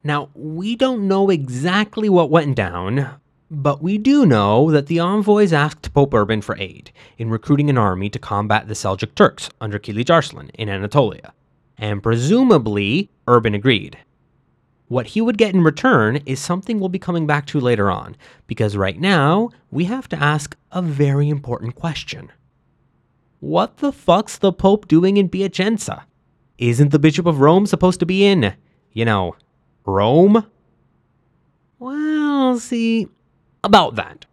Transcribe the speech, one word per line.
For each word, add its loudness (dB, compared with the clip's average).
Now, -4
we -8
don't -2
know 2
exactly -2
what 4
went 2
down, -4
but -4
we -2
do 4
know 4
that 2
the 0
envoys 2
asked -2
Pope 2
Urban 0
for -10
aid -12
in -8
recruiting 0
an 2
army 0
to -10
combat -2
the -10
Seljuk -6
Turks 2
under -8
Kilij -6
Arslan 0
in -8
Anatolia, -4
and -6
presumably 0
Urban 4
agreed. -2
What -4
he -4
would -2
get 0
in 4
return 2
is -6
something -6
we'll -4
be -6
coming -4
back -2
to -4
later 0
on, -8
because -4
right -2
now, 2
we -4
have -8
to -6
ask -4
a -6
very 0
important -8
question. -10
What -4
the -4
fuck's 0
the 2
Pope 0
doing 4
in 2
Piacenza? -4
Isn't 2
the 4
Bishop 2
of 0
Rome 6
supposed 0
to 0
be 2
in, 2
you -2
know, -2
Rome? 4
Well, -2
see, -2
about 4
that. -10